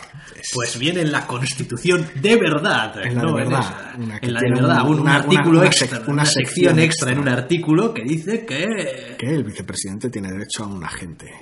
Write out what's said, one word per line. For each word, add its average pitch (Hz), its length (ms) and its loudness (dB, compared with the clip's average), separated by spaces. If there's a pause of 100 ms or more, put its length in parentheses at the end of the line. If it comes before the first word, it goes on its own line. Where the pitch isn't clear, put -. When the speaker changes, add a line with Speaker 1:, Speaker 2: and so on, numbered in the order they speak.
(400)
Speaker 1:
Es - 140 -10
Speaker 2:
pues 120 260 -4
viene 175 220 -2
en 151 100 0
la 135 160 -2
Constitución 147 880 -2
de 202 220 4
verdad, 147 680 0
Speaker 1:
En 123 100 -2
la 120 80 0
Speaker 2:
¿no? 160 120 2
Speaker 1:
de 135 80 0
Speaker 2:
En - 60 -2
Speaker 1:
verdad, 131 120 2
Speaker 2:
esa, - 340 -8
Speaker 1:
en 117 140 -8
la 107 100 -10
que 123 80 -6
Speaker 2:
en 120 60 -2
la 117 60 -2
de 127 60 2
Speaker 1:
tiene 123 160 4
Speaker 2:
verdad, 131 240 4
Speaker 1:
un, - 20 2
Speaker 2:
un, 151 60 6
un 151 80 2
Speaker 1:
una, 139 140 4
Speaker 2:
artículo 143 440 6
Speaker 1:
una 185 80 8
Speaker 2:
extra, 131 200 2
Speaker 1:
sec-, 120 160 -6
una 143 100 -4
Speaker 2:
una 143 120 2
sección 131 220 0
Speaker 1:
sección 175 320 4
Speaker 2:
extra 156 320 2
en 139 80 0
un 139 80 0
Speaker 1:
extra. 127 160 0
Speaker 2:
artículo 196 500 2
que 110 100 -8
dice 160 420 -4
que 147 720 -6
Speaker 1:
Que 127 160 -2
el 143 100 0
vicepresidente 101 680 -8
tiene 98 220 -8
derecho 104 320 -8
a 104 40 -10
un 95 160 -10
agente - 480 -12 (100)